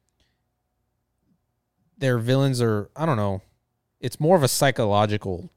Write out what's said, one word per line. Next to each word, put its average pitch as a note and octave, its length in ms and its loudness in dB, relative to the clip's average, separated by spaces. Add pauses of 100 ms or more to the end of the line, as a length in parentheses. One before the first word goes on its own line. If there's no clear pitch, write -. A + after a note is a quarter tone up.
(2000)
their B2+ 200 0
villains C3 420 0
are, A2 360 0
I D3+ 100 -4
don't D3+ 100 0
know, G2+ 260 -4 (580)
it's B2+ 200 -8
more E3 160 4
of D#3 60 0
a B2+ 60 2
psychological G#2 1080 0